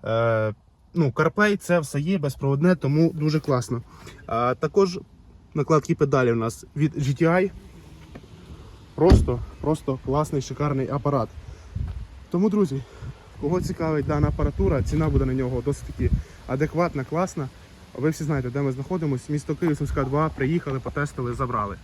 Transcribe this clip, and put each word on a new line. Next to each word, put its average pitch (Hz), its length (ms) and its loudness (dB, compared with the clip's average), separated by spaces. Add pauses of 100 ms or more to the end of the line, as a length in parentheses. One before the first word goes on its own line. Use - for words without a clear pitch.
Е, 110 480 2 (400)
ну, 156 160 2
CarPlay, 202 480 2
це 175 220 2
все 143 200 -2
є, 180 180 0
безпроводне, 143 580 2
тому 151 380 4
дуже 156 260 0
класно. 123 420 0 (480)
Е, 120 260 0
також 185 440 2 (540)
накладки 156 420 2
педалі 135 360 4
у 117 40 2
нас 113 300 -4 (100)
від 151 200 0
G 139 260 -2
T 160 80 4
I. 190 220 2 (1400)
Просто, 143 440 6 (220)
просто 143 440 -2
класний, 143 360 0
шикарний 135 480 -2
апарат. 135 400 0 (1040)
Тому, 196 180 2
друзі, 165 320 2 (600)
кого 160 200 0
цікавить 160 440 -2
дана 151 220 2
апаратура, 147 560 0
ціна 156 260 0
буде 139 160 2
на 127 80 -2
нього 127 280 -2
досить 139 240 -4
таки - 240 -4 (380)
адекватна, 151 560 -2
класна. 156 460 -4 (440)
Ви 143 160 0
всі 160 140 -4
знаєте, 139 260 -2
де 139 120 -4
ми 139 100 0
знаходимося. 139 580 -2
Місто 147 260 -2
Київ, 156 220 0
Сумська, 143 260 -2
два. 147 260 0
Приїхали, 139 500 -2
потестили, 123 540 -4
забрали. 113 500 -4